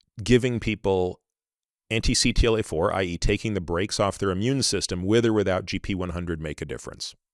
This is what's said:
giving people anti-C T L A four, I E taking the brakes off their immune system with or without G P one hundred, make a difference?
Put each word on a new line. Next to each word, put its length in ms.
giving 380
people 600
anti-C 420
T 120
L 120
A 80
four, 280
I 100
E 140
taking 380
the 60
brakes 400
off 180
their 140
immune 320
system 400
with 220
or 60
without 340
G 120
P 160
one 160
hundred, 320
make 180
a 40
difference? 500